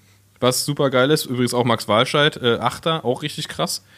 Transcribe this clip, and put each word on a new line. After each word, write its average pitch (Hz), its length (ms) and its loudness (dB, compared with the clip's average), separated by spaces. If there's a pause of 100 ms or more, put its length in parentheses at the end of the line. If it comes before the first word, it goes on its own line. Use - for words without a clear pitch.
(400)
was 127 260 0
super 143 240 0
geil 131 220 4
ist. 156 140 2
Übrigens 123 280 -2
auch 123 100 2
Max 117 240 0
Walscheid, 135 540 2
äh, 120 140 2
Achter, 160 500 -4
auch 127 160 -2
richtig 147 280 -8
krass. - 340 -6 (140)